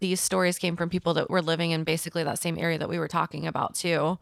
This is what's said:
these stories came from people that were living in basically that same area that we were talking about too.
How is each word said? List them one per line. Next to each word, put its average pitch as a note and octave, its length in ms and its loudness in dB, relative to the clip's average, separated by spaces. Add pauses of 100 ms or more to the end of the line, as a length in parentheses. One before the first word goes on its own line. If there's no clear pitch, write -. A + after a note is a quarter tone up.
these F#3 200 0
stories F3+ 380 2
came E3+ 180 0
from E3+ 140 -2
people E3+ 240 0
that - 160 0
were F#3 100 4
living E3 300 0
in E3 120 2
basically E3 400 -2
that D3 160 -2
same E3 200 -2
area E3 180 0
that - 140 -4
we E3+ 80 -2
were D#3 100 -2
talking D#3+ 380 -2
about - 280 -2
too. E3 480 0